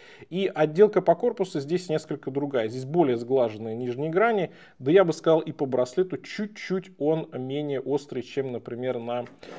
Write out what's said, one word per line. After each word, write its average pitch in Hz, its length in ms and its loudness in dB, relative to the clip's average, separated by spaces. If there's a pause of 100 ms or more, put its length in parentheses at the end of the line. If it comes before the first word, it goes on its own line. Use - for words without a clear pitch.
(300)
И 185 240 -2
отделка 175 480 6
по 170 140 4
корпусу 208 420 -2
здесь 170 300 -2
несколько 151 420 -4
другая, 135 380 0
здесь 127 160 -8
более 143 320 2
сглаженные 117 580 0
нижние 127 360 -4
грани, 196 420 2 (260)
да 131 140 0
я 190 120 8
бы 160 80 2
сказал 160 280 4
и 160 100 -6
по 147 160 -4
браслету 127 500 0
чуть-чуть - 800 -8
он 160 360 0
менее 135 480 -4
острый, 135 420 -4
чем, 135 300 -6
например, 120 480 -6
на 120 240 -4 (340)